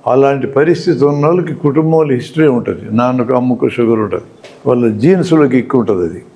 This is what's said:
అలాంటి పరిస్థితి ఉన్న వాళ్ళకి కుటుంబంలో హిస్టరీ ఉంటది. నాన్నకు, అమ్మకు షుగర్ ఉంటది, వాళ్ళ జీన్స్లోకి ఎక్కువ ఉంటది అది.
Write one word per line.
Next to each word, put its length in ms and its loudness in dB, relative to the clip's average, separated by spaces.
అలాంటి 400 2
పరిస్థితి 580 0
ఉన్న 220 0
వాళ్ళకి 280 0
కుటుంబంలో 600 0
హిస్టరీ 320 -2
ఉంటది. 340 0
నాన్నకు, 440 0
అమ్మకు 340 0
షుగర్ 320 0
ఉంటది, 200 -4
వాళ్ళ 220 2
జీన్స్లోకి 680 2
ఎక్కువ 220 0
ఉంటది 240 0
అది. 180 -8